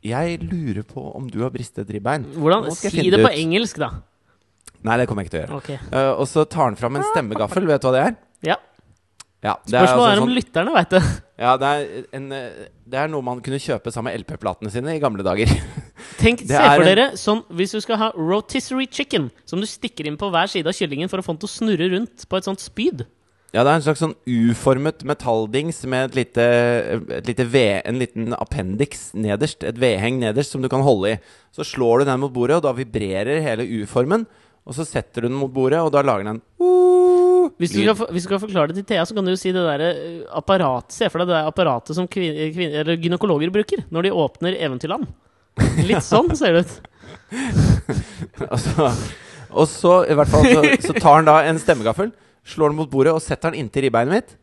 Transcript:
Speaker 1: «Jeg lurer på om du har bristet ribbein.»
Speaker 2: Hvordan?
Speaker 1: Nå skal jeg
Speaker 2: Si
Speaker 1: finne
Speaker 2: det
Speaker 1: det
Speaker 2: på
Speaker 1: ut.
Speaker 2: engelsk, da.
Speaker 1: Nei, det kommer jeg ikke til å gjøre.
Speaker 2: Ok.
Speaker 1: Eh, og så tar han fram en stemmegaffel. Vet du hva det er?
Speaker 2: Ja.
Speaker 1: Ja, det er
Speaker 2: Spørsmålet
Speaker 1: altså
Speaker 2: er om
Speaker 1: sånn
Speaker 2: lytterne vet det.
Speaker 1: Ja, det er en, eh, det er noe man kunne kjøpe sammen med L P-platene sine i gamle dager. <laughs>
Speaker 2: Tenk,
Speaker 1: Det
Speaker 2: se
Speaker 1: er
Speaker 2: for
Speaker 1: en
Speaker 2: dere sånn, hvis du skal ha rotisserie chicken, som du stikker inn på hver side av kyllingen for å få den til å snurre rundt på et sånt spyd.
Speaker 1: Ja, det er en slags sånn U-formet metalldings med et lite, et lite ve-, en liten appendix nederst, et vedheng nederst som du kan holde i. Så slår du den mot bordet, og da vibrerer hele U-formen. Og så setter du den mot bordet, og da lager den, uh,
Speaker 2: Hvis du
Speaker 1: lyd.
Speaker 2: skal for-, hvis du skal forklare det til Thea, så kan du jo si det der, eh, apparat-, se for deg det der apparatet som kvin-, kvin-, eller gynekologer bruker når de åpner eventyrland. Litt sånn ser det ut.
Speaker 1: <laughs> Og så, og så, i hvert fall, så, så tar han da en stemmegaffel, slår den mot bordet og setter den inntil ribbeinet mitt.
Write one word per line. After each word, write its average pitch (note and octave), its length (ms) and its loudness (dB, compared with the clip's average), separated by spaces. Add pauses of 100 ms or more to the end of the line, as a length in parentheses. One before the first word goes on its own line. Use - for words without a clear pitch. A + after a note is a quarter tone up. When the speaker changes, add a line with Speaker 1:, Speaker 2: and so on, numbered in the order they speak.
Speaker 1:
«Jeg D#3 380 -4
lurer D3+ 420 -6
på - 160 -14 (160)
om B2+ 140 -10
du G#2 100 -8
har B2+ 100 -4
bristet A#2 380 -10
ribbein.» A2 380 -4 (100)
Speaker 2:
Hvordan? E3 300 0
Speaker 1:
Nå E3 80 -6
skal - 160 -6
jeg - 20 -8
Speaker 2:
Si E3 60 -2
Speaker 1:
finne F3+ 160 2
Speaker 2:
det G#3 80 6
Speaker 1:
det - 20 8
Speaker 2:
på A#3+ 80 4
Speaker 1:
ut. D3+ 80 -4
Speaker 2:
engelsk, F3 400 -2
da. C3 80 -4 (960)
Speaker 1:
Nei, A2+ 160 0
det B2 80 2
kommer G2+ 160 -4
jeg F2 60 -12
ikke E2 60 -6
til D#2 40 -4
å - 60 -8
gjøre. C#3+ 160 -10
Speaker 2:
Ok. - 80 -16 (260)
Speaker 1:
Eh, C3+ 160 2
og C3 160 -2
så D#3 160 2
tar D#3+ 240 -2
han G#2 80 -4
fram B2 240 -4
en G4+ 80 -2
stemmegaffel. A#2 580 -2
Vet D3 140 2
du C3 80 0
hva B2+ 60 2
det C3+ 100 2
er? A3+ 120 -2 (280)
Speaker 2:
Ja. E3 120 0 (880)
Speaker 1:
Ja, G#2+ 100 -2 (100)
det A2+ 120 -2
er B2+ 80 6
Speaker 2:
Spørsmålet B2+ 200 6
Speaker 1:
altså A3+ 80 6
Speaker 2:
er G3+ 80 4
om A#3+ 80 2
Speaker 1:
sånn B3 100 0
Speaker 2:
lytterne G#3+ 360 -2
vet F3+ 180 2
det. F#3 80 6 (400)
Speaker 1:
Ja, A#2+ 160 2
det C3+ 140 0
er C#3 340 -6 (120)
en, C3+ 160 -12
eh, A#2+ 360 -14 (200)
det B2+ 120 -4
er D#3 120 0
noe C#3 120 -4
man B2 200 -6
kunne C3+ 160 -4
kjøpe - 320 -6
sammen A#2 200 -6
med - 80 -6
L - 40 -14
P-platene G#2 480 -6
sine C3 240 -6
i D3+ 40 -4
gamle G#2+ 240 -2
dager. G2+ 240 2 (360)
<laughs> - 380 -10
Speaker 2:
Tenk, A#3 220 2
Speaker 1:
Det D#3+ 80 -2
Speaker 2:
se C#3+ 80 4
Speaker 1:
er C#3+ 160 8
Speaker 2:
for D3+ 80 6
Speaker 1:
en E3+ 40 8
Speaker 2:
dere G3 180 6 (140)
sånn, A3 280 0
hvis F3+ 240 -4
du G#3+ 80 -4
skal G#3+ 200 -4
ha A3 160 0
rotisserie A3+ 760 -2
chicken, F3+ 380 -2 (140)
som F3 160 -6
du G#3+ 80 -6
stikker - 400 -10
inn D3+ 120 -8
på G3+ 120 -4
hver E3+ 200 0
side E3 160 -2
av F#3 80 -4
kyllingen D#3+ 360 -4
for F#3+ 80 -4
å F#3 40 -10
få F3 80 -6
den D#3 120 -8
til G3+ 40 -8
å - 80 -12
snurre F#3 400 0
rundt - 320 -8
på F#3 120 -2
et - 80 -16
sånt F#3+ 120 -6
spyd. G#3 440 -4 (500)
Speaker 1:
Ja, A2+ 80 4
det C#3 80 4
er D#3+ 80 4
en D3 60 -4
slags D3+ 180 0
sånn D#3+ 140 -4 (100)
U-formet B2+ 800 2
metalldings B2+ 800 -2
med C3 220 -2
et A#2+ 100 -6
lite, A#2+ 260 0 (760)
et A2+ 80 -8
lite B2 180 0
ve-, A#2 400 0
en B2 140 -4
liten A2+ 340 -6
appendix G#2 800 -6
nederst, G#2+ 480 -4
et A2+ 160 -6
vedheng A#2 400 0
nederst A#2+ 320 -2
som C3 140 -6
du C3 40 -2
kan C3 140 0
holde A2 300 2
i. G#2 80 -6 (340)
Så D3+ 80 -10
slår B2 400 2
du C#3+ 60 2
den B2+ 160 0
mot C3+ 100 -6
bordet, B2 240 2
og D#3 80 -2
da C3 80 0
vibrerer A2 680 -4
hele A2+ 180 -4
U-formen. B2+ 640 -2 (420)
Og C#3+ 60 -14
så D3 160 -8
setter - 340 -8
du A#2+ 60 -2
den B2+ 80 -4
mot C3+ 160 -4
bordet, C3+ 320 2
og D#3 80 2
da C#3+ 100 4
lager A2 220 0
den, G#2+ 140 -6 (180)
uh, F4+ 1000 6
Speaker 2:
Hvis E3+ 160 -2
du G3+ 80 2
Speaker 1:
lyd. - 20 2
Speaker 2:
skal G#3+ 140 4
for-, A3+ 160 -4
hvis F3 100 -2
du F3+ 60 -12
skal F#3+ 100 0
forklare F#3+ 320 0
det F3+ 60 -6
til G3 100 -10
Thea, F3 160 0
så - 100 -10
kan G3 120 -2
du F3+ 80 0
jo - 20 -4
si F#3 160 -4
det F#3 80 0
der, D3+ 240 0
eh, E3+ 380 -4 (100)
apparat-, D3+ 580 0
se G#3 220 -2
for E3 80 -4
deg F3+ 80 0
det F3 80 0
der D#3 140 0
apparatet D3+ 440 0
som F3+ 140 -2
kvin-, F3 240 -4 (220)
kvin-, E3+ 260 -4
eller E3 160 0
gynekologer E3+ 560 0
bruker G#3+ 400 -2
når F3 160 0
de G3 80 0
åpner E3+ 400 -2
eventyrland. D#3 480 -4 (800)
Litt F#3 180 2
sånn C#4 320 4
ser A3+ 220 4
det F3 80 4
ut. - 160 -14 (540)
Speaker 1:
<laughs> C4 100 -6 (1080)
Og B2 80 -2
så, C#3+ 300 0 (640)
og D#3 160 4
så, - 220 4 (180)
i D3+ 60 4
hvert D3 140 4
fall, D#3 200 8
så, D#3 120 8 (260)
så - 80 -2
tar D#3 240 8
han D#3 80 4
da D3+ 80 8 (100)
en D#3+ 140 0
stemmegaffel, C#3 500 0 (360)
slår D3+ 260 0
den D#3 80 -4
mot D3+ 100 -4
bordet C3+ 240 4
og D#3+ 80 0
setter D#3+ 300 -4
den D3 100 -6
inntil C3 240 -2
ribbeinet A#2+ 300 2
mitt. - 160 -4 (100)